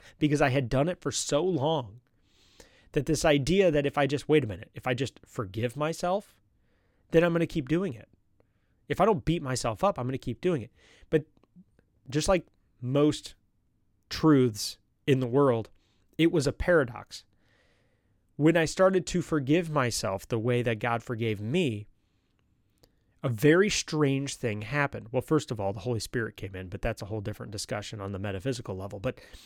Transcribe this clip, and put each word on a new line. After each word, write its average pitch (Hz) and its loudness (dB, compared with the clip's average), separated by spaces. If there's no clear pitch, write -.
because 147 2
I 139 4
had 127 0
done 139 2
it 180 -8
for 139 -6
so - -2
long 143 -2
that 147 0
this 156 0
idea 165 4
that 143 2
if 139 -2
I 143 2
just, 139 -4
wait 151 6
a 113 -4
minute, 101 -10
if - -8
I 127 0
just 123 -6
forgive 117 -6
myself, 175 -4
then 165 8
I'm 175 2
gonna 170 2
keep 139 -6
doing 170 0
it. 110 -18
If 135 -4
I 180 6
don't 196 2
beat 160 0
myself 127 -2
up, 196 2
I'm 123 -4
gonna 131 -4
keep - -8
doing 165 0
it. - -14
But 151 2
just 147 -2
like 190 2
most 143 0
truths 127 2
in 135 4
the 127 -2
world, 120 2
it 160 4
was 151 2
a 135 0
paradox. 120 0
When 165 4
I 160 2
started 190 2
to 175 -2
forgive 156 0
myself 117 -4
the 117 -2
way 123 0
that 117 -2
God 117 -2
forgave 110 -4
me, 113 -2
a 139 0
very 160 4
strange 139 -2
thing 104 -4
happened. 123 -4
Well, 123 -2
first - 0
of 110 -6
all, 101 -2
the 110 -10
Holy 117 -4
Spirit - -6
came 95 -12
in, 92 -10
but 98 -10
that's 117 -4
a 107 -10
whole 107 -8
different 104 -10
discussion 107 -8
on 98 -6
the 95 -8
metaphysical 104 -6
level. 98 -12
But 127 -6